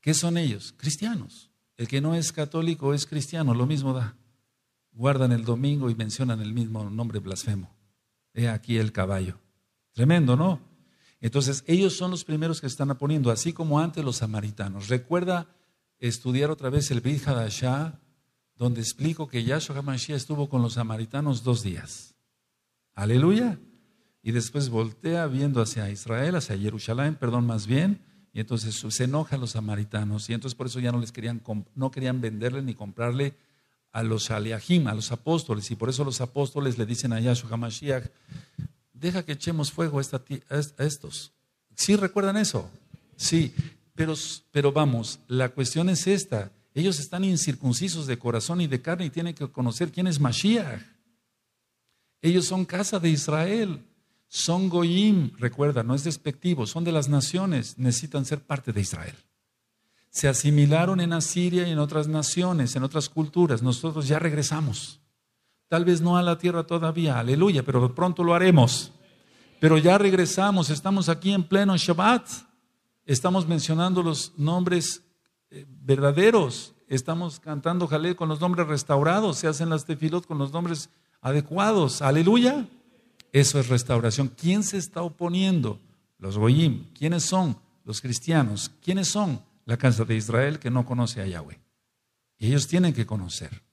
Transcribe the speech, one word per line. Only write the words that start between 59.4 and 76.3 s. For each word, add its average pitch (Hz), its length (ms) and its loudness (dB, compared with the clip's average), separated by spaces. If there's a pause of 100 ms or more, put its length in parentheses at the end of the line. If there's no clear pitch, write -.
Se - 160 0
asimilaron 147 760 4
en 170 120 0
Asiria 175 560 0
y - 20 -2
en 156 80 0
otras 151 300 0
naciones, 156 640 0
en 131 80 0
otras 143 260 -2
culturas. 151 540 2
Nosotros 143 460 0
ya 151 100 2
regresamos. 151 800 -2 (680)
Tal 170 160 2
vez 175 160 4
no 175 160 4
a 180 60 4
la 170 160 2
tierra 175 280 0
todavía, 160 520 0
aleluya, 139 460 2
pero 123 300 2
pronto 175 300 2
lo 170 100 6
haremos. 170 580 6 (680)
Pero 156 180 8
ya 175 200 8
regresamos, 190 720 4
estamos 185 380 0
aquí 170 240 0
en 185 120 2
pleno 196 320 4
Shabbat. - 520 2 (800)
Estamos 180 400 2
mencionando 170 560 2
los 160 340 -2
nombres, 175 680 0 (480)
eh, 143 180 -20
verdaderos. 143 1080 2 (120)